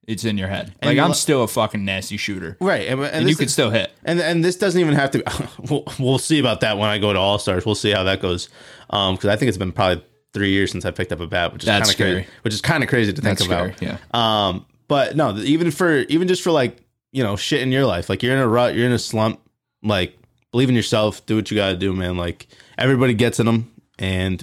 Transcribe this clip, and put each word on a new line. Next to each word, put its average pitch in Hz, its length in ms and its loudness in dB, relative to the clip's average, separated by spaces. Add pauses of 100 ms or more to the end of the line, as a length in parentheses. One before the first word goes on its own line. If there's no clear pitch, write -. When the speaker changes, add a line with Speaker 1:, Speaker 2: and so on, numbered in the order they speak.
Speaker 1:
it's 110 160 -6
in 107 140 -2
your 95 100 -4
head. - 340 -8
Speaker 2:
And 143 140 0
Speaker 1:
Like, 139 80 4
I'm 175 60 2
Speaker 2:
lo- 156 40 0
Speaker 1:
still 139 300 2
a 107 60 2
fucking 107 340 -2
nasty 95 320 -4
shooter. 92 460 -8
Speaker 2:
Right, 170 260 0
and, 135 140 -2
and 147 120 -4
Speaker 1:
And 165 100 -2
you - 60 4
Speaker 2:
this 156 100 2
Speaker 1:
could 143 100 0
still 123 220 2
hit. 98 200 0 (140)
Speaker 2:
And, 170 160 0
and 165 240 0
this 180 100 0
doesn't 185 240 2
even 156 140 4
have 139 180 2
to - 80 2
be, - 40 -2 (220)
<laughs> - 140 -16 (100)
we'll, 143 140 -2 (160)
we'll 131 200 2
see 156 200 2
about 117 220 0
that 107 160 0
when 107 120 2
I 104 100 0
go 104 120 2
to 95 80 2
All-Stars. 98 460 0
We'll 107 100 0
see - 160 0
how 98 120 2
that 95 180 0
goes. 87 260 -2 (440)
Um, 95 260 0
'cause - 120 -4
I 104 60 4
think 120 140 0
it's 95 80 -2
been 92 160 -4
probably 92 300 0 (300)
three 98 180 0
years 98 200 2
since 92 140 -8
I 90 60 -2
picked 92 200 -6
up 82 80 -4
a 85 80 -8
bat, 87 240 -2
which - 120 -14
is - 20 -10
Speaker 1:
That's 104 300 2
Speaker 2:
kinda 95 180 0
crazy, 92 100 -4
Speaker 1:
scary. - 200 -20
Speaker 2:
which 107 100 -2
is 110 80 -6
kinda 151 260 0
crazy 113 240 2
to 143 100 -8
think 98 180 0
Speaker 1:
That's 98 80 -2
Speaker 2:
about. 90 280 -2
Speaker 1:
scary, - 220 -8 (160)
yeah. 110 340 2
Speaker 2:
Um, 90 180 -4 (220)
but 139 300 0
no, 135 180 0
th-, 104 120 -6
even 160 240 2
for, 160 320 2
even 170 260 0
just 180 140 0
for, 180 80 0
like, 131 260 0 (340)
you 131 120 -2
know, 101 120 0
shit 135 260 -2
in 127 120 0
your 135 120 2
life, 87 240 -2
like, 95 140 -2
you're 123 100 2
in 135 60 2
a 131 80 2
rut, 113 280 2
you're 117 100 2
in 123 80 2
a 113 60 0
slump, 110 400 -2 (440)
like, 98 340 0 (340)
believe 127 180 2
in 127 60 4
yourself, 107 500 0
do 110 100 0
what 107 160 -2
you 107 60 -2
gotta 98 180 2
do, 95 180 -2
man. 90 220 -2
Like, 87 320 -6 (300)
everybody 127 380 2
gets 113 240 2
in 113 80 2
'em, 117 220 2 (300)
and 92 440 -2